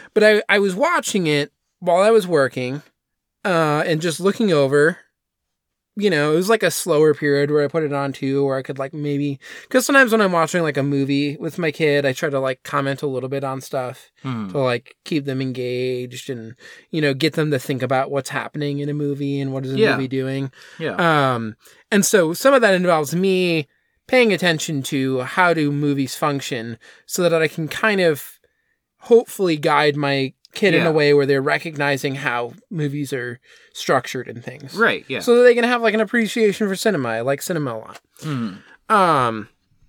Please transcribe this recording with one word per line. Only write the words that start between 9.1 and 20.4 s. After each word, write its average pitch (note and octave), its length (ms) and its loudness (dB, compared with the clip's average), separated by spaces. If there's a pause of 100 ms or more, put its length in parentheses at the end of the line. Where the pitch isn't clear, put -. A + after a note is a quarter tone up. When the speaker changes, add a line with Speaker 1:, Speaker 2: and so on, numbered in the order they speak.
Speaker 1:
'cause B3+ 160 2
sometimes C4+ 280 4
when A3+ 80 4
I'm F#3+ 100 2
watching, E3+ 320 0
like, D3 140 -2
a C#3 60 0
movie C#3 540 0
with - 220 -10
my E3 100 -2
kid, C#3+ 360 0
I C3 80 0
try D#3 160 -4
to, C#3 100 -2
like, C3 240 -4
comment C#3 380 -4
a D3+ 60 -4
little C3 200 -4
bit C3+ 160 -6
on C3+ 160 -6
stuff B2+ 500 -10 (140)
Speaker 2:
Hmm. A#2 280 -6
Speaker 1:
to, D3 60 -4
like, B2+ 460 -2
keep D3 220 -4
them C3+ 160 -4
engaged B2 880 -6
and, A2+ 260 -12 (360)
you E3 100 -2
know, C#3+ 120 2
get C#3+ 200 -2
them D3+ 180 0
to C3+ 80 0
think C3 240 -4
about C3 260 0
what's C#3 200 -4
happening C#3+ 500 -6
in C#3+ 80 -6
a D3 60 -4
movie C#3+ 480 -4
and C3+ 100 -4
what C3+ 140 -6
is C3 80 -6
the C3+ 60 0
Speaker 2:
Yeah. G#3 160 2
Speaker 1:
movie C3+ 120 -4
doing. C3 440 -4 (280)